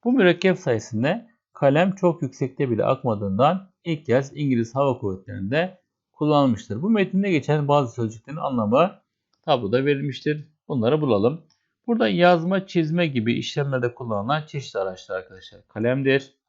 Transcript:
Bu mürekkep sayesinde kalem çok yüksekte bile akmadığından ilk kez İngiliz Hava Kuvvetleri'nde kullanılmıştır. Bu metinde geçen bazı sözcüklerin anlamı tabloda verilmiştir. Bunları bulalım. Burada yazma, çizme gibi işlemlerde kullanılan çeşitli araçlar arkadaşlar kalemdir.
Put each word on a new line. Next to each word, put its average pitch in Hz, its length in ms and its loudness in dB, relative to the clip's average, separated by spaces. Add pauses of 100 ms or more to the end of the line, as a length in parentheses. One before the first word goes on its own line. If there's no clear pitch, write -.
Bu 240 80 2
mürekkep 185 460 4
sayesinde 123 680 -2 (240)
kalem 160 420 2
çok 170 280 0
yüksekte 131 480 -4
bile 107 140 0
akmadığından 123 880 0 (140)
ilk 160 220 -4
kez 135 300 0
İngiliz 127 380 0
Hava 135 240 2
Kuvvetleri'nde 101 800 -4 (340)
kullanılmıştır. 139 720 0
Bu 208 80 -2
metinde 196 400 0
geçen 147 380 0
bazı 143 260 2
sözcüklerin 113 420 -8
anlamı 131 640 0 (420)
tabloda 123 420 0
verilmiştir. 143 640 -2 (200)
Bunları 123 320 0
bulalım. 127 420 2 (440)
Burada 233 220 0
yazma, 180 580 2
çizme 165 400 0
gibi 120 280 -2
işlemlerde 127 600 -4
kullanılan 120 520 -4
çeşitli 135 320 -10
araçlar 95 380 -8
arkadaşlar - 520 -16
kalemdir. 135 680 -2 (140)